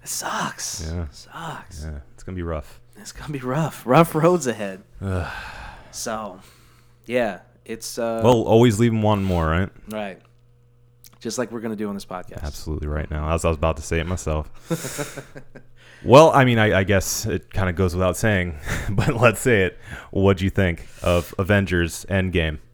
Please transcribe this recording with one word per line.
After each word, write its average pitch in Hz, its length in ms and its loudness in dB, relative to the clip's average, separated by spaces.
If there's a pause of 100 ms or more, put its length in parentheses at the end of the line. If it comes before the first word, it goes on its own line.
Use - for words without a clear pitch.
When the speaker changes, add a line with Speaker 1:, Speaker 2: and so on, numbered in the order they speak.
Speaker 1:
It - 60 -16
sucks. - 840 -8
Speaker 2:
Yeah. 87 180 -6
Speaker 1:
Sucks. - 720 -14
Speaker 2:
Yeah. 78 160 -12 (140)
It's - 100 -20
gonna 92 120 -10
be 90 80 -6
rough. 80 360 -8 (180)
Speaker 1:
It's 208 140 -18
gonna 131 220 -12
be 139 60 -8
rough. 127 480 -4
Rough 156 260 6
roads 160 320 2
ahead. 104 380 -6 (180)
Speaker 2:
Ugh. 92 300 -4 (600)
Speaker 1:
So, 107 500 -10 (640)
yeah, 110 320 0 (240)
it's, - 340 -12
uh, 113 260 -4
Speaker 2:
Well, 113 200 6
always 110 360 6
leave 120 120 4
'em 110 100 0
wanting 104 240 2
more, 85 220 2
right? 85 220 0 (200)
Speaker 1:
Right. 104 300 -10 (1000)
Just 113 200 -8
like 110 120 -4
we're 117 100 -10
gonna 110 140 -6
do 104 140 -6
on 101 60 -8
this 98 100 -12
podcast. 90 380 -12
Speaker 2:
Absolutely 76 440 -8
right 76 220 -4
now. 76 240 -4
As 82 120 -2
I - 20 4
was 82 100 0
about 80 200 0
to 76 40 -12
say 82 180 -2
it 80 60 -4
myself. 80 460 -4 (760)
Speaker 1:
<laughs> - 160 -20 (640)
Speaker 2:
Well, 151 280 10
I 131 140 6
mean, 120 140 4
I, 98 200 4
I 98 40 2
guess 98 420 0
it - 260 -4
kinda 90 220 0
goes 87 220 0
without 90 200 0
saying, 90 440 0 (160)
<laughs> - 140 -6
but 107 260 0
let's 113 240 4
say 110 240 4
it. - 160 -2 (320)
What'd 98 300 4
you 98 100 2
think 90 360 0 (140)
of 87 380 0
Avengers 92 680 0
Endgame? 87 500 -2 (140)